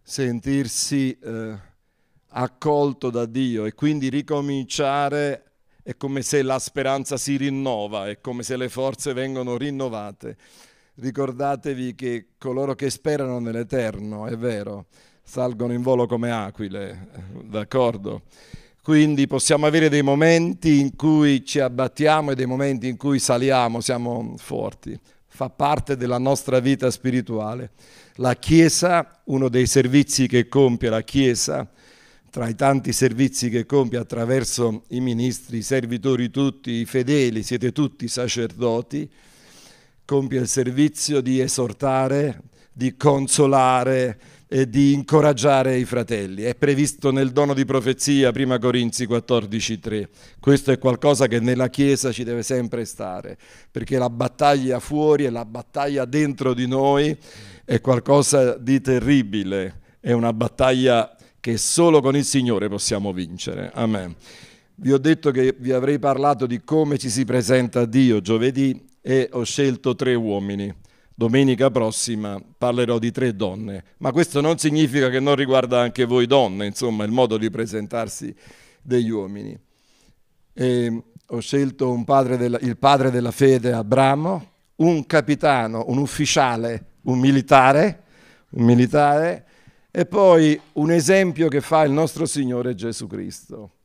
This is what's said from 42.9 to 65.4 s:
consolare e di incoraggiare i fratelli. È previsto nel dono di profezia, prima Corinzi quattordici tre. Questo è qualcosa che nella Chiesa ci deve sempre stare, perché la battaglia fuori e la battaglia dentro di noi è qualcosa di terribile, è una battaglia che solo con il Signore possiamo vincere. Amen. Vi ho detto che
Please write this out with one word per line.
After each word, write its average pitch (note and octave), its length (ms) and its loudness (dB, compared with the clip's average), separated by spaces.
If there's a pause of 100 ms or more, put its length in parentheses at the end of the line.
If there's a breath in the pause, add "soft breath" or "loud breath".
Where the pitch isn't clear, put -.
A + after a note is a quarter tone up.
consolare C3 1200 2 (280 soft breath)
e C3+ 200 0
di C#3 260 4
incoraggiare C#3 840 4
i B2+ 80 0
fratelli. G2+ 580 -4
È A#2+ 120 -4
previsto C#3+ 560 0
nel C3+ 200 0
dono C#3+ 220 2
di C3+ 120 0
profezia, C3 640 2
prima B2+ 260 0
Corinzi B2 480 0
quattordici A2+ 720 -2
tre. G#2+ 300 -8 (300 soft breath)
Questo C#3 320 4
è B2 80 2
qualcosa C3 480 2
che A2+ 120 0
nella B2 300 0
Chiesa C#3 420 0
ci A#2+ 120 -8
deve A#2+ 180 -6
sempre A#2+ 440 -4
stare, F#2+ 520 -12 (320 soft breath)
perché C3 300 -4
la B2 100 0
battaglia C3 680 0
fuori D3+ 460 2
e B2 40 -2
la A#2 160 -6
battaglia C3 600 -6
dentro C3+ 500 -2
di B2 120 -2
noi C#3+ 480 2 (480 loud breath)
è A#2+ 160 0
qualcosa C3 800 4
di B2+ 240 2
terribile, G#2 1000 0 (180 soft breath)
è - 120 -4
una A#2 220 2
battaglia B2+ 840 2 (240 soft breath)
che A#2 180 -4
solo E3+ 420 4
con C3+ 160 2
il C#3+ 100 0
Signore A#2 440 0
possiamo G2+ 420 -4
vincere. F#2 640 -8
Amen. G#2 420 -4 (600 loud breath)
Vi C3 160 0
ho C#3 60 6
detto D3+ 340 2
che C3 260 2